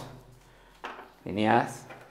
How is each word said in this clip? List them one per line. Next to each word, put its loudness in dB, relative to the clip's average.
líneas, 2